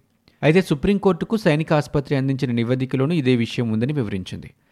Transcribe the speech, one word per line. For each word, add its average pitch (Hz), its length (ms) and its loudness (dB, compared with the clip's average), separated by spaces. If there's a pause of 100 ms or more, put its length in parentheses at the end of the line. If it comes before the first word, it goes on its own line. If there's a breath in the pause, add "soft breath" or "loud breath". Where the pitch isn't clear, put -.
(420 soft breath)
అయితే 156 200 4
సుప్రీంకోర్టుకు 185 720 0
సైనిక 160 360 0
ఆసుపత్రి 147 440 0
అందించిన 135 340 -2
నివేదికలోనూ 131 640 0
ఇదే 127 220 4
విషయం 117 360 -2
ఉందని 120 200 0
వివరించింది. 101 580 -6 (220 soft breath)